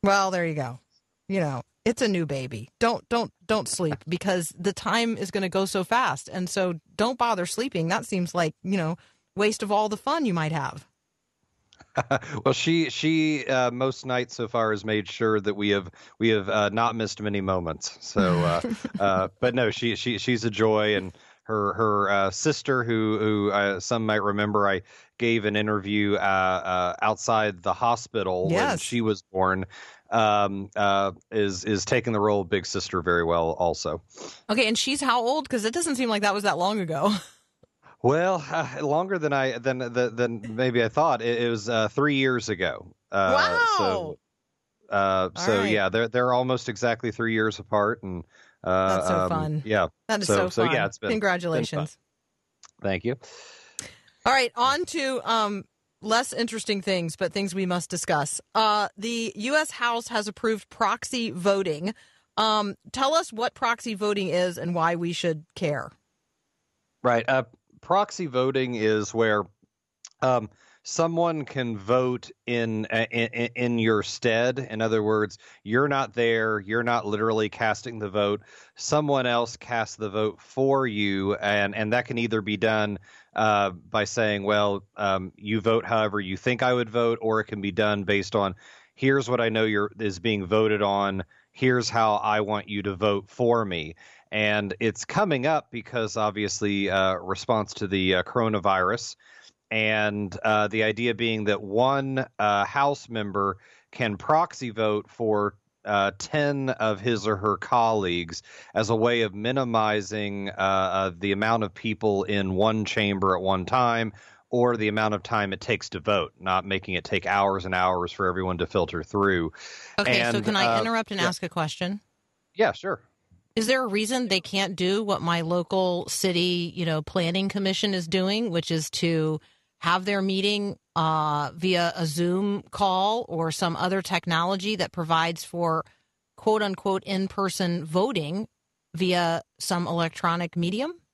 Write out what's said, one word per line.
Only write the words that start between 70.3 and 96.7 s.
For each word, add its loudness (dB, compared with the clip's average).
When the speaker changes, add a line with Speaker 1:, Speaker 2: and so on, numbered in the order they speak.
Speaker 2:
someone 0
can -4
vote 0
in, 0
uh, 0
in, 0
in, -2
in 0
your 2
stead. 0
In -6
other 2
words, 0
you're 2
not 0
there. 2
You're -2
not 0
literally 0
casting -2
the -6
vote. 0
Someone 0
else 0
casts -4
the -6
vote -2
for 0
you, 0
and, 0
and 0
that 2
can -4
either 0
be -2
done, 2
uh, 4
by -2
saying, 0
"Well, 2
um, 0
you -2
vote 2
however 0
you -6
think -2
I 2
would -2
vote," 2
or 2
it -2
can -8
be -2
done 0
based 0
on, 0
"Here's 2
what 2
I 2
know 2
you're, 0
is -4
being -2
voted 4
on. 0
Here's 2
how 2
I 2
want -2
you -4
to -4
vote 0
for 2
me." -6
And 0
it's -2
coming 0
up 0
because, -6
obviously, 0